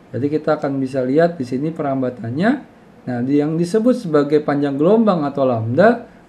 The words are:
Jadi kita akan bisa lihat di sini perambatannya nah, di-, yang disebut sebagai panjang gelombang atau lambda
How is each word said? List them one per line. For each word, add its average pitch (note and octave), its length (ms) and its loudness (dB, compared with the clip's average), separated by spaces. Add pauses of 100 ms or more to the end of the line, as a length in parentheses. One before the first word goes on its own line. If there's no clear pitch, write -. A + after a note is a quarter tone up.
(140)
Jadi C#3+ 240 -2
kita D3+ 240 -2
akan C#3 160 -2
bisa C3+ 240 -4
lihat D3+ 400 2
di A#2 80 -8
sini C#3+ 240 -4
perambatannya C3+ 960 -2 (420)
nah, B2 160 -2
di-, C#3+ 160 2
yang D#3 160 -2
disebut A3 480 0
sebagai D3 400 2
panjang C#3+ 320 -2
gelombang F#3 480 2
atau C#3 160 -2
lambda C3 640 2 (240)